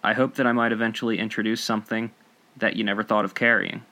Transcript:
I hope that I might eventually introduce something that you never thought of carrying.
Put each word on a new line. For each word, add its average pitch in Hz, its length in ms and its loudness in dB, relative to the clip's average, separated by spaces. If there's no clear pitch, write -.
I 107 120 2
hope 127 220 0
that 131 100 0
I 120 60 4
might 117 200 2
eventually 113 460 -2
introduce 110 420 -2
something 113 520 -4
that - 180 0
you 110 80 -2
never 101 200 0
thought 107 240 2
of - 80 -8
carrying. 117 580 0